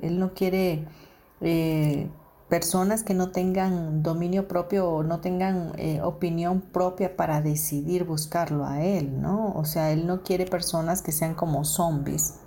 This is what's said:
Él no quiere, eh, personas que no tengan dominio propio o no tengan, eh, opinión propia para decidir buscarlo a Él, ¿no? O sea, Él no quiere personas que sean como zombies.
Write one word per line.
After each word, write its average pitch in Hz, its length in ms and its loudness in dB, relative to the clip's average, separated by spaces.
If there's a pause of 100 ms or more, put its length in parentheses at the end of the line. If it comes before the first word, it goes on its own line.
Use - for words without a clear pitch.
Él 170 160 0
no 185 160 0
quiere, 180 520 0 (540)
eh, 156 680 2 (380)
personas 185 520 2
que 196 140 0
no 180 160 0
tengan 180 720 0
dominio 175 440 0
propio 180 440 0
o 156 100 0
no 165 180 0
tengan, 180 580 0
eh, 156 260 -2
opinión 175 580 0
propia 185 560 0
para 156 240 2
decidir 151 600 0
buscarlo 160 600 -2
a 143 200 -2
Él, 147 360 0
¿no? 190 360 0
O 156 100 0
sea, 156 260 0
Él 160 140 2
no 185 160 0
quiere 185 240 0
personas 175 560 0
que 165 100 -4
sean 160 220 0
como 151 320 0
zombies. 147 720 0 (120)